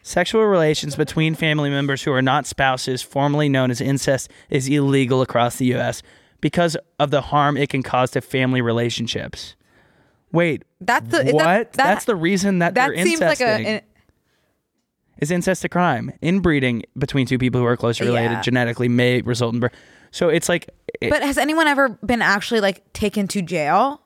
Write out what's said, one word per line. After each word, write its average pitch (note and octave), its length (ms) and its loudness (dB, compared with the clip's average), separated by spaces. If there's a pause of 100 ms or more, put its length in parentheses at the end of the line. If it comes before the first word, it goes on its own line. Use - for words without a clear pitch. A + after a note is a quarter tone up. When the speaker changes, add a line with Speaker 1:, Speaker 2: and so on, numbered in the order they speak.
Speaker 1:
Sexual A3 440 0
relations D#3 500 2
between D#3 400 0
family D3+ 340 0
members C#3 320 -2
who D3+ 120 -2
are C3 80 2
not C3 260 0
spouses, B2+ 560 -2
formerly C#3+ 440 0
known C3 220 2
as A#2+ 100 -4
incest, C3+ 520 -2 (180)
is C3 180 -2
illegal C#3 540 2
across A#2+ 360 0
the C3 80 -2
U B2 120 0
S A#2+ 240 -4 (380)
because E3+ 360 0 (220)
of D3 140 0
the C#3+ 100 2
harm D3 360 0
it C#3+ 120 -2
can C3 140 -2
cause B2+ 280 0
to C3 100 -2
family B2+ 400 0
relationships. A#2 960 -4 (760)
Wait, E3 320 0 (160)
Speaker 2:
That's A#3 300 0
the, C#4+ 160 2
that, - 80 4
Speaker 1:
what? D#4+ 100 4
Speaker 2:
that, A3+ 300 2
Speaker 1:
That's G#3 320 2
the A3 100 0
reason F#3 440 2
that E3+ 140 2
Speaker 2:
that B3 220 2
Speaker 1:
they're E3+ 100 0
Speaker 2:
seems E4 160 2
like D4+ 200 2
a, - 20 2 (160)
Speaker 1:
incesting. G#3+ 80 -4
Speaker 2:
an G#3+ 140 -4 (1400)
Speaker 1:
Is C#3+ 100 -4
incest F3+ 340 0
a F3 60 -6
crime? C3+ 420 0 (120)
Inbreeding D3 580 2 (160)
between C3+ 300 0
two C3 100 0
people B2 240 2
who B2 60 2
are A#2+ 100 2
closely A#2 300 0
related A#2 240 0
Speaker 2:
Yeah. F#2+ 100 -4
Speaker 1:
genetically A#2+ 480 0
may B2 320 2
result A#2+ 320 -2
in A#2+ 60 -2
birth. A#2+ 120 0 (380)
So F3 200 0
it's D#3+ 200 0
like, F3 180 -2 (320)
it - 120 -2
Speaker 2:
But D4 100 0
has C#4 160 -2
anyone D#4 300 2
ever C#4 220 2 (140)
been A3 200 0
actually, G3+ 360 0
like, G3+ 340 -2
taken G3+ 340 -2
to G3 160 -4
jail? F3+ 640 0